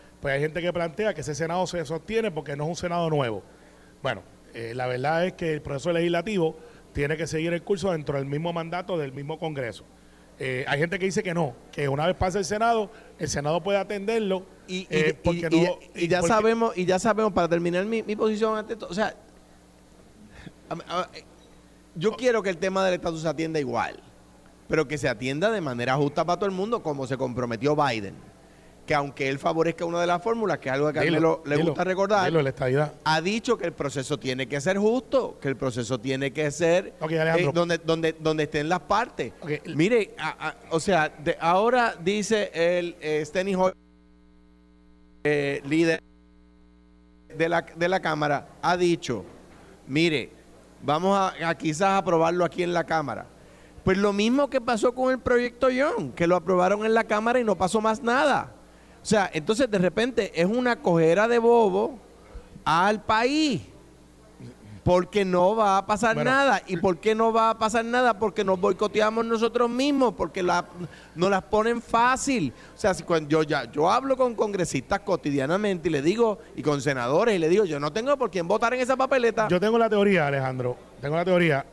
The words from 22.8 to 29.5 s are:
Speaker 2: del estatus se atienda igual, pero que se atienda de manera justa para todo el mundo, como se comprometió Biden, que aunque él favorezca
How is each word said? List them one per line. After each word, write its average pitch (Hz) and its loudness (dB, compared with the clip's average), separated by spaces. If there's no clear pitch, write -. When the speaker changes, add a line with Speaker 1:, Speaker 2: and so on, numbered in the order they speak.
Speaker 2:
del 185 2
estatus 165 -6
se 165 -2
atienda 156 -2
igual, 117 -4
pero 151 0
que 151 -6
se 135 -2
atienda 135 -2
de 214 -2
manera 127 -2
justa 147 0
para 175 0
todo 208 -2
el 190 -4
mundo, 208 -2
como 139 -4
se 127 -4
comprometió 123 -2
Biden, 117 -2
que 151 0
aunque 143 -2
él 139 -2
favorezca 165 0